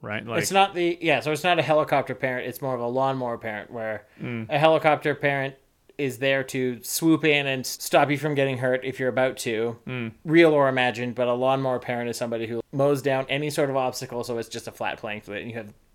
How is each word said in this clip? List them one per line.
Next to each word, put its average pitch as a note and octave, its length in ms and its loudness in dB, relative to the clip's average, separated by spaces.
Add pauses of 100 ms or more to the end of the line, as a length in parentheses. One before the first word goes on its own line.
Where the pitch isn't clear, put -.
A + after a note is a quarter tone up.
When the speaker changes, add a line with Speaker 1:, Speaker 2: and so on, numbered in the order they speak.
Speaker 1:
right? A2 260 -8
Like A#2 160 -2
Speaker 2:
It's - 100 -2
not G3 220 4
the, F3 260 0
yeah, D3+ 200 2
so C#3+ 120 -2
it's D3+ 120 -4
not F3 140 4
a D#3 40 4
helicopter C#3+ 520 2
parent, B2+ 320 -4
it's B2 160 -10
more C3+ 120 -2
of A#2+ 60 -4
a A#2+ 80 -2
lawnmower B2+ 500 0
parent G#2+ 320 -8
where A2 360 -6 (140)
Speaker 1:
Mm. A#2 300 -6
Speaker 2:
a D3+ 80 2
helicopter D3+ 560 4
parent C#3 400 -2 (440)
is B2+ 200 -2
there C3+ 240 0
to B2+ 400 -4
swoop D#3+ 420 2
in D3 220 4
and C3+ 140 -2
s-, - 200 -8
stop D3 300 4
you D3 80 0
from D3 160 -2
getting C3+ 240 0
hurt B2+ 240 0
if B2+ 160 -6
you're C3 120 0
about B2+ 260 0
to, A2+ 400 -2 (100)
Speaker 1:
Mm. A#2+ 260 -6 (120)
Speaker 2:
real D#3+ 280 8
or C#3+ 160 6
imagined, B2 460 0
but B2 140 0
a A#2+ 60 2
lawnmower C3 440 2
parent A#2+ 320 -4
is A2+ 60 -4
somebody A#2 320 -4
who A#2 120 -4 (120)
mows C#3 300 2
down C3+ 260 0
any D3 220 -2
sort C#3+ 200 0
of C3+ 60 0
obstacle B2+ 480 -4
so A#2+ 140 -4
it's A2+ 100 -6
just - 180 -10
a A2 60 -12
flat - 260 -6
playing G#2+ 220 -8
field G#2 180 -10
and F#2+ 120 -10
you A2+ 60 -10
have G#2 160 -12 (220)